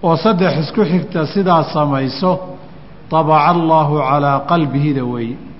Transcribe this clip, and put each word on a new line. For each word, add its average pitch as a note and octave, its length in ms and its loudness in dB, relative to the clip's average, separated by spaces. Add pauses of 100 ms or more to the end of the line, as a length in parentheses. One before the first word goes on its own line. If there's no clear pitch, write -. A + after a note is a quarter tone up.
oo E3 140 4
saddex F#3 420 2
isku E3 260 -2
xigta E3 420 -2
sidaa F3+ 380 2
samayso, C#3+ 680 -2 (760)
"tabaca D#3 420 2
Allaahu D#3+ 480 2
calaa C#3+ 480 0
qalbihida" C#3+ 580 0
weeye. A#2+ 320 -6 (240)